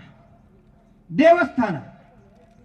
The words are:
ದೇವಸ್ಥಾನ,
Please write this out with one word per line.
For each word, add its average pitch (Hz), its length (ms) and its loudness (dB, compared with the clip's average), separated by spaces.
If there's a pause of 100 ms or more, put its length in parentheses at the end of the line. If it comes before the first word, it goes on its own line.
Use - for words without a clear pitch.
(1120)
ದೇವಸ್ಥಾನ, 247 640 0 (880)